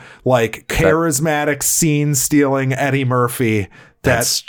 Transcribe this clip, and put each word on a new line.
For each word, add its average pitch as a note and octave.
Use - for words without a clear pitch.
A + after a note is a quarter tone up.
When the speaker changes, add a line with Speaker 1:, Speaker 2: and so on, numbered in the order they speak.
Speaker 1:
like, A#2
Speaker 2:
That -
Speaker 1:
charismatic D3
scene D3
stealing C3+
Eddie C3+
Murphy. A#2+
That A#2+
Speaker 2:
That's -